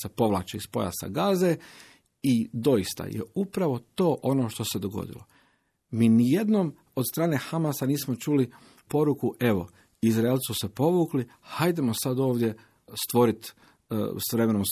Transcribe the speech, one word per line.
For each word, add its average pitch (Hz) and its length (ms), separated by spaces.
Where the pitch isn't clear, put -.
se 104 60
povlače 107 480
iz - 100
pojasa 101 420
Gaze 180 480
i 117 300
doista 113 520
je 107 160
upravo 185 440
to 165 280
ono 131 260
što 113 140
se 107 160
dogodilo. 101 460
Mi 113 180
nijednom 160 680
od 127 160
strane 160 260
Hamasa 151 480
nismo 135 300
čuli 135 360
poruku: 147 520
"Evo, 101 280
Izraelci 113 460
su 113 140
se 101 80
povukli, 156 580
hajdemo 156 520
sad 127 260
ovdje 120 360
stvorit, 120 380
e, - 500
s - 40
vremenom 113 380